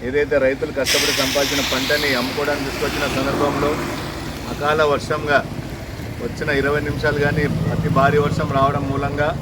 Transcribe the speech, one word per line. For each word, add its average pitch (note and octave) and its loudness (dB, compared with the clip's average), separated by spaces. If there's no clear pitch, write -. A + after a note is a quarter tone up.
ఏదైతే C#3+ 2
రైతులు C#3 0
కష్టపడి C#3+ 2
సంపాదించిన C#3 0
పంటని C#3+ 2
అమ్ముకోవడానికి C#3 -2
తీసుకొచ్చిన C#3+ -2
సందర్భంలో C#3+ 0
అకాల D3 2
వర్షంగా D3 2
వచ్చిన D3+ -4
ఇరవై C#3+ 2
నిమిషాలు D3 0
కానీ D3 2
అతి - 0
భారీ C#3 6
వర్షం C#3+ 0
రావడం C#3+ 2
మూలంగా C#3+ 0